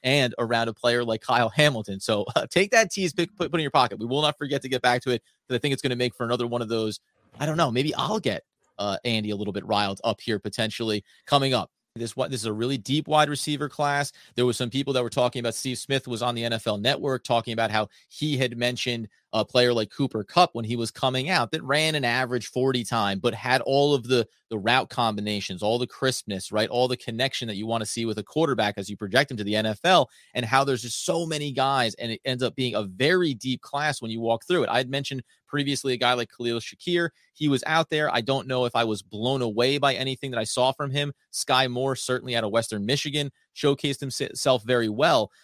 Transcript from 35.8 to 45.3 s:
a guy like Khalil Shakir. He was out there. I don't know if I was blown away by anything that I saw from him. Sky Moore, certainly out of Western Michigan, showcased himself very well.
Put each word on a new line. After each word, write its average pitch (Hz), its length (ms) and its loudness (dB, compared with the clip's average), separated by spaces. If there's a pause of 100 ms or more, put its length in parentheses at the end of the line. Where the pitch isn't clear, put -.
a 123 40 -2
guy 123 180 2
like 120 220 -4
Khalil 117 240 -2
Shakir. 175 500 -4 (240)
He 151 140 -2
was 135 180 2
out 160 240 2
there. 151 220 0
I 117 80 2
don't 127 260 -2
know 127 200 0
if 120 100 -2
I 117 80 4
was 107 180 -2
blown 123 400 -2
away 120 360 2
by 139 160 4
anything 131 360 -4
that 120 80 -4
I 110 60 -2
saw 127 260 2
from 135 220 -4
him. 143 200 -2 (200)
Sky 131 340 2
Moore, 127 300 -2
certainly 127 400 -4
out 113 80 0
of 104 80 -2
Western 110 340 0
Michigan, 143 460 -2 (220)
showcased 139 440 0
himself 127 640 0
very 117 240 2
well. 120 440 2 (100)